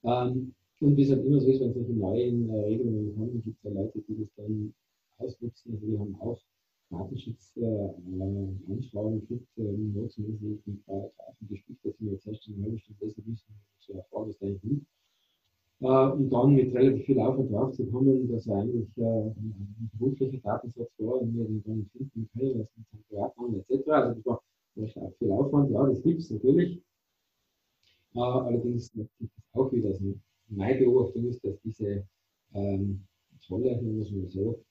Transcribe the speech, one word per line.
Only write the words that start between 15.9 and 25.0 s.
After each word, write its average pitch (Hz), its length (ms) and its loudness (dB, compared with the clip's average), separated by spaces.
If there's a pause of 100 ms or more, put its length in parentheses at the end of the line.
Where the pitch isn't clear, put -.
dann 135 240 8
mit 123 200 6
relativ 127 320 4
viel 131 140 4
Aufwand 131 320 2
drauf 123 200 0
zu - 140 -4
kommen, 127 420 4
dass 113 180 -2
er 101 100 0
eigentlich, 113 400 0
äh, 120 60 -2
ein, 107 760 -2
ein 113 180 -6
beruflicher 131 400 -2
Datensatz 117 600 -6
war 120 240 -2
und 113 140 -2
wir 113 80 -2
den 107 180 -4
dann 107 300 -6
finden 117 400 -8
können, 127 260 -2
dass 107 160 -6
wir 113 180 -20
den 107 160 -20
Privatnamen 104 520 -6
et - 60 -16
cetera. 151 340 2
Also 117 160 0
das 113 100 -8
war 117 160 -2 (320)
vielleicht 110 240 -8
auch - 200 -10